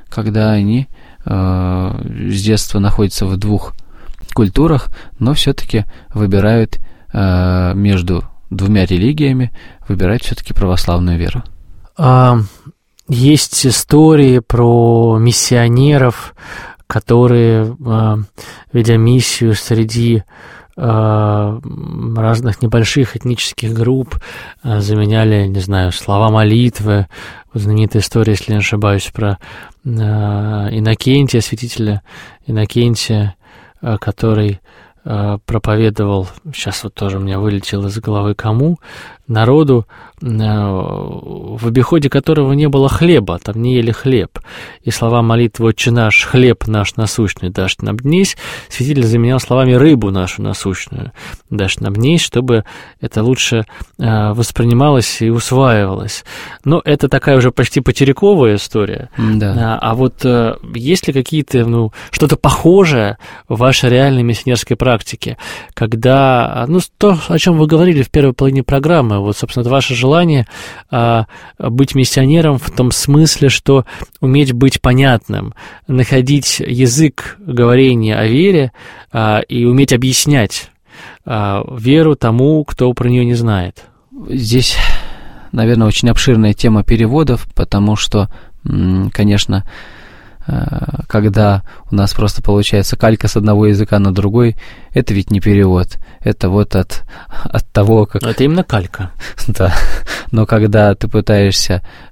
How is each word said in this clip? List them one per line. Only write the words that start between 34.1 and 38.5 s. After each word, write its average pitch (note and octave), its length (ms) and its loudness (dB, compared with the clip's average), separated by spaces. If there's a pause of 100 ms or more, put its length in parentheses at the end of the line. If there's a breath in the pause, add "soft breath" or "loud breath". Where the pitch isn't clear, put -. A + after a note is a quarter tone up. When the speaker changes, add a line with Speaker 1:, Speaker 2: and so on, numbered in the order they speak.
Speaker 2:
а, G#2 400 -4
проповедовал, G#2+ 840 0 (260)
щас - 300 -8
вот G2+ 100 -12
тоже G2 240 -6
у - 20 -4
меня G2 180 -4
вылетело G2+ 500 -4
из G2+ 100 -6
головы G#2 360 -2
кому, C3 440 -2 (480 loud breath)